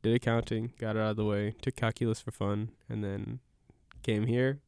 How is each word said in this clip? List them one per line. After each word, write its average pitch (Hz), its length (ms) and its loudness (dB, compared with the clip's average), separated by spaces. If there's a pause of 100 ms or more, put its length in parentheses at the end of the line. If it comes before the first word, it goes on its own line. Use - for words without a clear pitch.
Did 113 120 6
accounting, 117 640 2
got 110 180 -2
it 110 40 2
out 107 120 2
of 107 40 -2
the 110 80 0
way, 104 380 0
took - 140 -2
calculus 113 440 0
for - 120 -8
fun, 104 400 -2 (180)
and 110 140 -4
then 110 340 -6 (640)
came 107 240 0
here 127 420 2